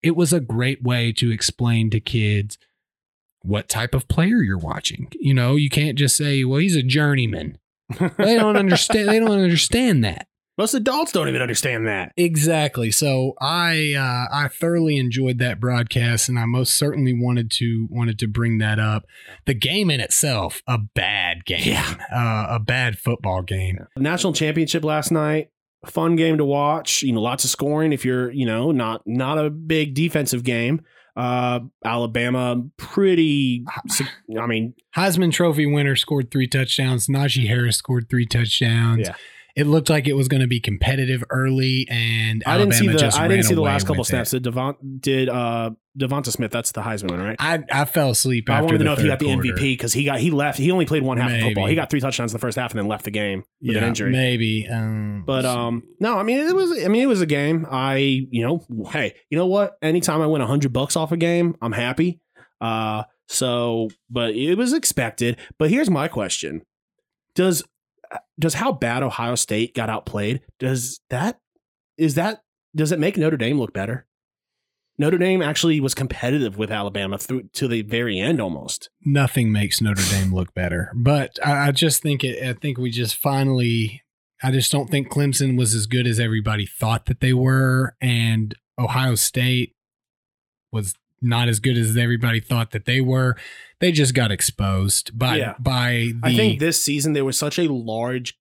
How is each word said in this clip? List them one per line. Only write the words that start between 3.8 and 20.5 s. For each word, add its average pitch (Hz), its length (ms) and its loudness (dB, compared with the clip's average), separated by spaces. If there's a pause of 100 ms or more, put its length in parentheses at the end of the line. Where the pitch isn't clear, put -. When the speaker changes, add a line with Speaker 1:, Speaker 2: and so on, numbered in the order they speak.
Speaker 1:
of 135 140 -2
player 202 340 2
you're 98 160 0
watching. - 640 -6
You 139 140 2
know, 127 220 4
you 147 140 2
can't 151 280 0
just 143 200 2
say, 143 260 0
"Well, 131 160 0
he's 180 160 2
a 139 80 2
journeyman." 127 760 0 (320)
Speaker 2:
<laughs> - 80 -8 (200)
Speaker 1:
They 208 180 4
don't 214 220 4
understand. 202 520 2
They 220 100 6
don't 226 120 4
understand 190 760 4
that. 85 220 -6 (300)
Speaker 2:
Most 220 160 0
adults 277 380 0
don't 156 160 0
even 127 140 -2
understand 120 460 -2
that. 98 280 -4
Speaker 1:
Exactly. 151 760 2
So 131 500 0
I, 156 560 0
uh, 127 360 -2
I 143 140 0
thoroughly 165 500 0
enjoyed 127 420 0
that 123 200 0
broadcast, 120 720 0
and 123 80 0
I 117 80 0
most 123 300 0
certainly 143 380 0
wanted 120 380 0
to, 113 380 -2
wanted 117 300 -2
to 117 80 -2
bring 113 320 0
that 107 180 0
up. 107 280 0 (400)
The 143 100 0
game 175 340 0
in 139 100 0
itself, 110 680 0